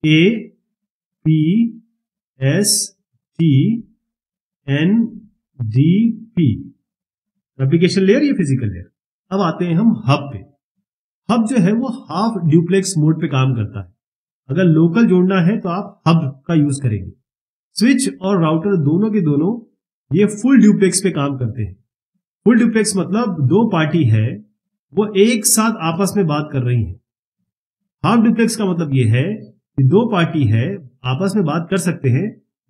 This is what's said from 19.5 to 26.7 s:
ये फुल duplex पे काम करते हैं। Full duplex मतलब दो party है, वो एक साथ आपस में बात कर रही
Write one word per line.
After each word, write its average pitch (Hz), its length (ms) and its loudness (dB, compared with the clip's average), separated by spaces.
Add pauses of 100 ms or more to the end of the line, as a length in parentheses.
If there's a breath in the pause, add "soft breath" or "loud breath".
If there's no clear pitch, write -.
ये 202 80 4
फुल 247 340 2
duplex 185 440 4
पे 185 80 0
काम 139 260 -4
करते 113 260 -6
हैं। 90 200 -14 (600)
Full 233 140 4
duplex 214 400 0
मतलब 185 440 -4
दो 185 280 2
party 160 340 0
है, 113 420 0 (480)
वो 208 240 -2
एक 220 280 2
साथ 220 260 0 (100)
आपस 165 360 -2
में 190 100 2
बात 151 260 -2
कर 135 80 -2
रही 120 220 0